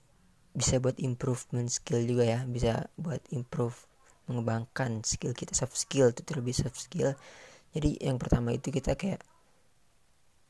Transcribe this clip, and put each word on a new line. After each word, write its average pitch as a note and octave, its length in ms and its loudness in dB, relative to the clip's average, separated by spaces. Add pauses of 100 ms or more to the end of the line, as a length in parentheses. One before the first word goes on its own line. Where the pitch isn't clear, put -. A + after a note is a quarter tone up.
(520)
bisa B2+ 300 2
buat C3 160 0
improvement B2 720 -2
skill A#2+ 320 0
juga A#2+ 240 4
ya, A2+ 220 2
bisa A#2+ 500 0
buat D#3 320 -4
improve, A#2+ 560 -4 (400)
mengembangkan A#2 800 -2
skill - 260 -2
kita, - 220 -6
soft - 240 -2
skill, C3 320 6
itu - 160 -4
terlebih B2 300 -2
soft - 200 0
skill. - 380 0 (600)
Jadi D3+ 260 2
yang C3 160 0
pertama A#2+ 380 2
itu C3+ 180 -4
kita C#3 240 0
kayak F#3+ 240 -4 (1300)